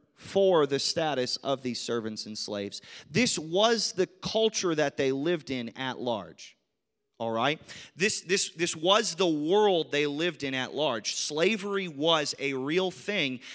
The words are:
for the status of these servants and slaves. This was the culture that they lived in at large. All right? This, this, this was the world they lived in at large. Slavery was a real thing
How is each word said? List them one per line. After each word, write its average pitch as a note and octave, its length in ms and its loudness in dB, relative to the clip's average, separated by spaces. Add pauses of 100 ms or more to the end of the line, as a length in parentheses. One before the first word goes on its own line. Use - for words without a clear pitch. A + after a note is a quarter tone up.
(140)
for F#3 500 4
the C#3 140 2
status C#3 600 0
of C3 240 -2
these B2 180 -4
servants A2+ 440 -4
and G#2+ 140 -10
slaves. G#2 420 -6 (300)
This A3 260 2
was G3 580 2
the F3+ 120 2
culture G#3+ 720 -2
that D3 200 0
they C#3 140 2
lived C#3+ 400 -2
in A#2+ 260 -6
at C3 220 -6
large. G2+ 580 -6 (640)
All A2+ 120 -4
right? A#2+ 300 0 (340)
This, - 280 0
this, F#3+ 260 2
this E3+ 260 -4
was F3+ 400 2
the F3+ 120 2
world E3 640 2
they D3 140 2
lived D3+ 360 -2
in C3+ 120 -4
at B2 200 -4
large. B2 420 -2
Slavery G3 680 0
was D3+ 520 2
a C#3 160 -2
real D#3+ 360 0
thing D3+ 500 -4 (140)